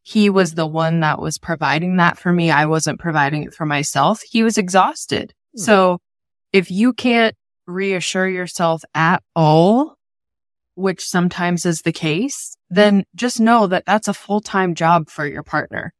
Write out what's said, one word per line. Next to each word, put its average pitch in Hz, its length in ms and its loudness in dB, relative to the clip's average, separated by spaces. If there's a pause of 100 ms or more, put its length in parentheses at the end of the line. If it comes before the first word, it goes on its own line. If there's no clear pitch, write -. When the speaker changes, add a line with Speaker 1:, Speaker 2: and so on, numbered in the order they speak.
Speaker 1:
he 208 260 2
was 185 240 2
the 160 140 -2
one 160 320 -2
that 151 200 0
was - 180 -6
providing 160 600 -2
that 175 200 2
for 175 140 -2
me. 170 200 2
I 147 140 4
wasn't 156 340 -2
providing 151 440 -2
it - 100 -14
for 165 120 -8
myself. 147 560 0
He 226 220 -2
was 220 140 0
exhausted. 190 760 -2 (220)
Speaker 2:
Hmm. 220 60 -12
Speaker 1:
So 185 380 4 (540)
if 190 160 2
you 220 240 2
can't 233 420 0 (300)
reassure 185 640 -2
yourself 175 540 -4 (100)
at 165 300 2 (120)
all, 175 640 4 (800)
which 185 320 -4
sometimes 175 580 -2
is 165 160 -2
the 165 100 -2
case, 165 640 -6 (140)
then 202 340 4 (120)
just 240 240 -6
know 226 260 4
that 180 220 -2
that's 208 200 0
a 202 60 -4
full-time 190 640 -4
job 165 340 2
for 151 160 -8
your 147 160 -8
partner. - 580 -8